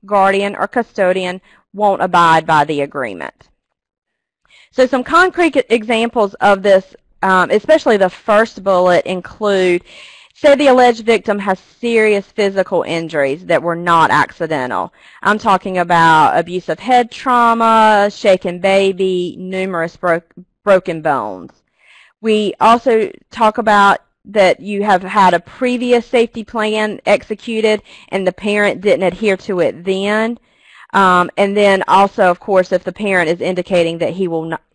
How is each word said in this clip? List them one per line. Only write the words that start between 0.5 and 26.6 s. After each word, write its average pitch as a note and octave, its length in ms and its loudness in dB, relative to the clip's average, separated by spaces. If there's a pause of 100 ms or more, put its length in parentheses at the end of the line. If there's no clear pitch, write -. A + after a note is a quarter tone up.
or G3+ 100 -4
custodian F#3 720 -4 (320)
won't G3 300 -2
abide E3+ 440 2
by D#3 200 2
the D3 160 -4
agreement. A#2+ 680 -10 (1200)
So C4 160 0
some B3+ 180 -2
concrete E4+ 520 0 (140)
examples A3+ 680 -2
of G3 260 0
this, F#3+ 340 2 (280)
um, F#3 260 2
especially A#3 480 2
the F#3 140 0
first G#3+ 520 -2
bullet, F3+ 440 2
include, F#3 760 -2 (520)
say C#4+ 180 4
the C#4 140 2
alleged B3 360 4
victim G#3+ 360 -2
has G3 180 -4
serious A3 680 -2
physical G3 560 -2
injuries D#3+ 640 -4
that E3 160 0
were E3+ 120 -4
not E3+ 360 2
accidental. C3 840 -4 (300)
I'm G#3 160 0
talking F#3+ 400 -2
about E3 580 4
abusive E3+ 400 -4
head B3 320 0
trauma, A3+ 1040 2
shaken F#3 460 -2
baby, F#3+ 800 -2
numerous F#3 580 -6
bro-, E3+ 240 -2 (420)
broken F3+ 380 0
bones. G#2+ 520 -4 (680)
We G#3+ 380 -2
also A3+ 520 2 (200)
talk A3 260 0
about G#3 440 2 (240)
that G3 340 2
you G3+ 240 -6
have G3 180 2
had F#3 320 2
a E3+ 60 0
previous B3 640 -2
safety A#3 380 -2
plan G#3+ 640 -4